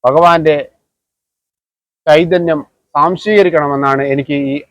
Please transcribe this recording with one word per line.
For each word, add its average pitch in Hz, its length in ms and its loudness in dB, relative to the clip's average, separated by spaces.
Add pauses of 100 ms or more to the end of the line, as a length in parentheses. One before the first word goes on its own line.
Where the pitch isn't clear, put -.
ഭഗവാന്റെ 156 520 2 (1500)
ചൈതന്യം 165 520 2 (340)
സാംശീകരിക്കണമെന്നാണ് 147 1080 0 (100)
എനിക്ക് 143 240 -4 (160)
ഈ - 20 -4 (160)